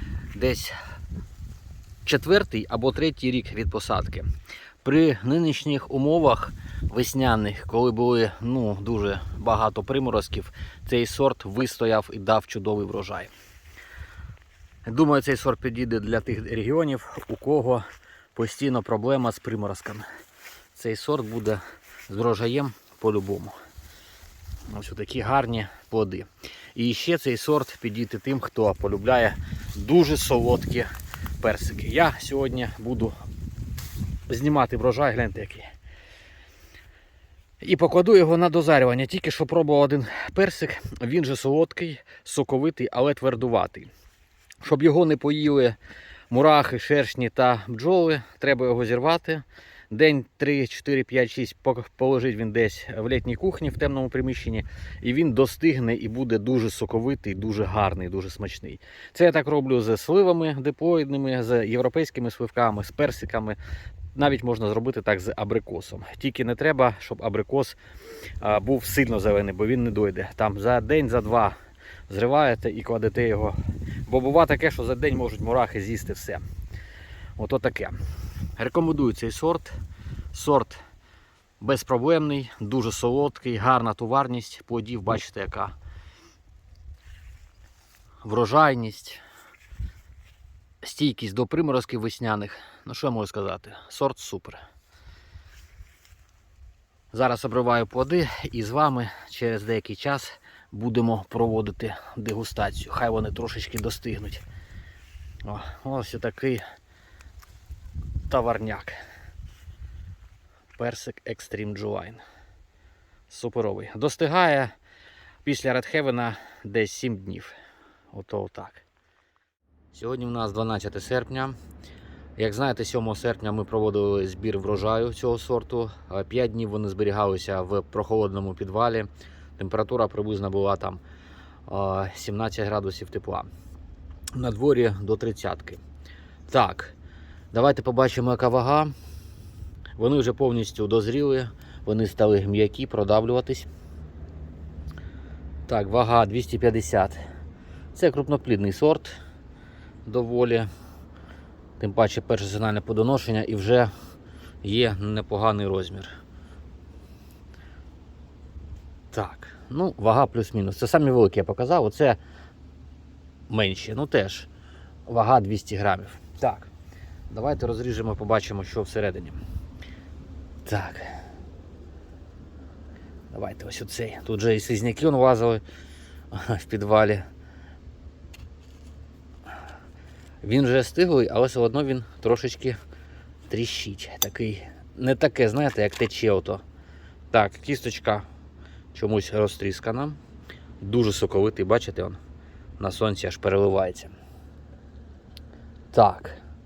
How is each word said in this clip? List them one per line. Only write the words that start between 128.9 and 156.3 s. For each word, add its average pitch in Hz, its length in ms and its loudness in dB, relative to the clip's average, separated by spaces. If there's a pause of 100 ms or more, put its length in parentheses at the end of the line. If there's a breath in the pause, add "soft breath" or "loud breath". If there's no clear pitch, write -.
Температура 107 520 0
приблизно 104 420 -4
була 98 260 2
там, 92 220 -8 (760 loud breath)
е, 95 420 -2
сімнадцять 107 520 -4
градусів 101 440 -4
тепла. 98 340 -6 (920 loud breath)
На 127 160 -2
дворі 117 520 4
до 101 140 0
тридцятки. - 640 -6 (720 loud breath)
Так, 107 440 0 (580 loud breath)
давайте 127 300 4
побачимо, 127 480 2
яка 123 180 2
вага. 135 440 4 (1040 loud breath)
Вони 131 220 4
вже 120 140 2
повністю 117 540 0
дозріли, 120 640 2 (360 loud breath)
вони 110 220 2
стали 104 400 4
м'які, 104 400 2
продавлюватись. 113 800 0 (2000 loud breath)
Так, 104 220 0
вага 117 380 6
двісті 113 320 -4
п'ятдесят. 110 600 2 (760 loud breath)
Це - 160 4
крупноплідний 123 640 0
сорт 151 380 2 (960 loud breath)
доволі. 117 600 2 (1120 loud breath)
Тим 101 140 -4
паче 113 280 4
перше 104 240 0
сигнальне 104 360 -2
плодоношення 110 640 2
і 110 120 -4
вже 110 360 4 (720 loud breath)
є 107 380 2
непоганий 104 640 0
розмір. 95 420 -4 (3000 loud breath)